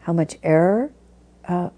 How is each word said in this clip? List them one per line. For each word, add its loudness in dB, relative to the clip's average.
how -6
much -2
error, 2
uh, -4